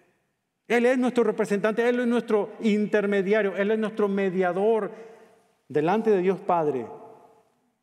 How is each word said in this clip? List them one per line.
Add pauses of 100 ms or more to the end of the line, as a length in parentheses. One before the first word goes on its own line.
(680)
Él
es
nuestro
representante,
Él
es
nuestro (100)
intermediario,
Él
es
nuestro
mediador (760)
delante
de
Dios
Padre (960)